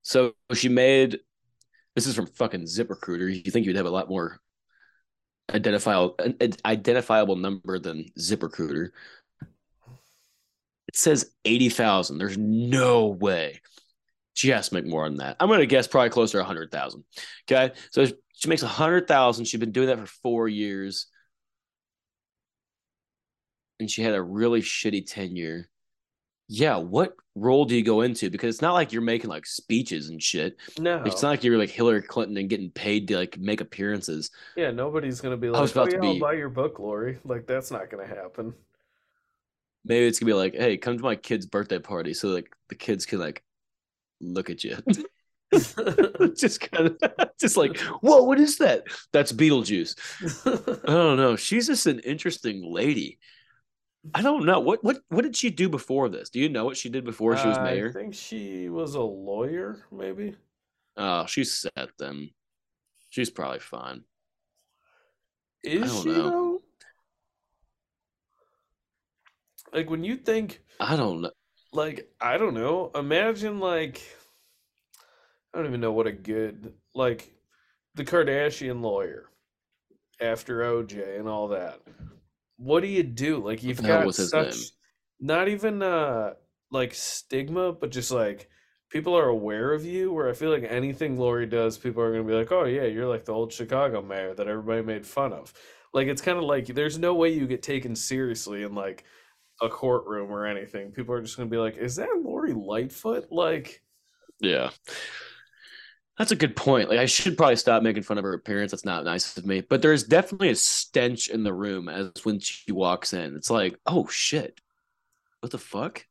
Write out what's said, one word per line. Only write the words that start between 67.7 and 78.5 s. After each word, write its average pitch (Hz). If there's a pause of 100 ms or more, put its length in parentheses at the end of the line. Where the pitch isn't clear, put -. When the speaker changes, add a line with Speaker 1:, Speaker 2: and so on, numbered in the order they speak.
Speaker 2:
Like, 160
when 160
you 233
think 226 (200)
Speaker 1:
I 156
don't 92
know. 87 (400)
Speaker 2:
like, 151
I 120
don't 190
know. 151
Imagine, 202
like, 160 (1500)
I 165
don't 151
even 123
know 113
what 113
a 107
good, 107 (200)
like, 123 (640)
the 147
Kardashian 143